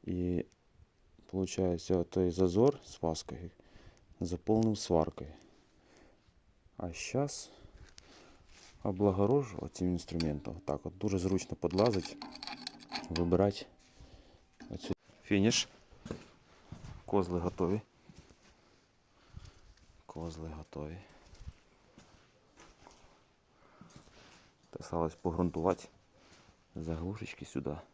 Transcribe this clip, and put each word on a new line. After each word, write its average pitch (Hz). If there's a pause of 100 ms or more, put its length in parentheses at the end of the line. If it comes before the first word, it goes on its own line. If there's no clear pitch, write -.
І, 90 (800)
получається, 92
той 90
зазор 95
з -
фаскою 80 (680)
заповнив 107
сваркою. - (1500)
А 90
щас - (1300)
облагорожу 101
оцим 90
інструментом. 82
Так 73
от 90
дуже 98
зручно 92
підлазить, 92 (920)
вибирати 87 (1040)
оцю. - (300)
Фініш. 104 (1400)
Козли 90
готові. 90 (2250)
Козли 80
готові. 78 (3750)
Осталось 82
погрунтувати 87 (880)
заглушечки 82
сюди. 71 (160)